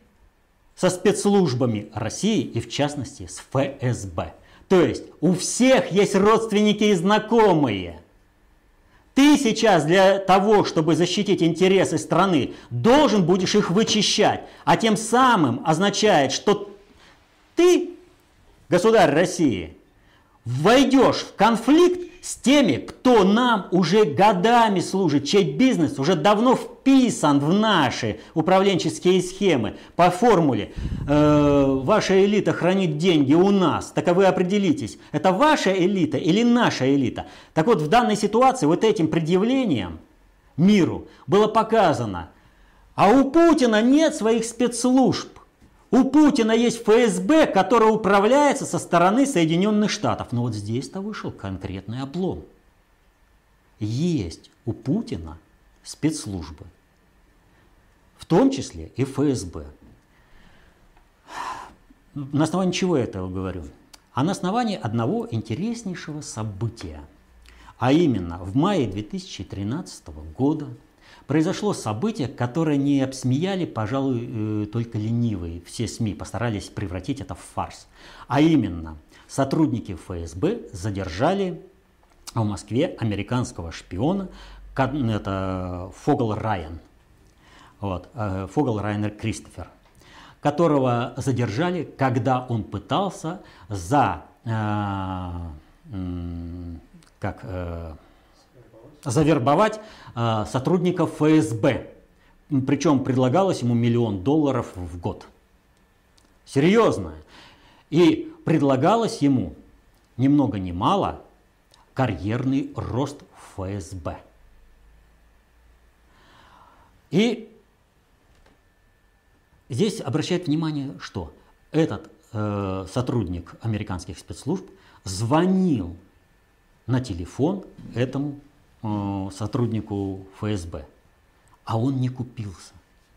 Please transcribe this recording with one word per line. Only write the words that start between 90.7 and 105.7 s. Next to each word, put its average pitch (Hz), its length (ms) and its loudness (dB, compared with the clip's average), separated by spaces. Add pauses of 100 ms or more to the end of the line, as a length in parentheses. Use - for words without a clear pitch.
задержали, 131 640 -4 (140)
когда 127 500 -2
он 110 160 -4
пытался 170 760 -6 (280)
за, 98 560 -2 (220)
э, 117 40 -8 (1400)
м, 87 880 -10 (380)
как, 95 240 -10
э, 85 500 -10 (1120)
завербовать, 151 760 0 (360)
э, 113 340 -2
сотрудников 165 720 -2
Ф 156 220 4
С - 100 -6
Б. 110 340 -2 (600)
М, 135 160 0
причём 139 380 2
предлагалось 131 580 0
ему 120 120 0
миллион 117 500 0
долларов 135 500 0
в 87 240 -12
год. - 280 -8 (1160)